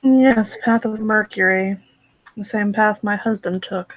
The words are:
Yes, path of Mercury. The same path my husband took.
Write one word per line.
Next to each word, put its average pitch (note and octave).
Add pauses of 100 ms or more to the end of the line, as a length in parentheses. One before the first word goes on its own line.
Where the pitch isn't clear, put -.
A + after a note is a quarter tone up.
Yes, C4
path A3+
of A3
Mercury. G3 (600)
The G#3
same G#3
path G#3+
my G#3
husband G3+
took. -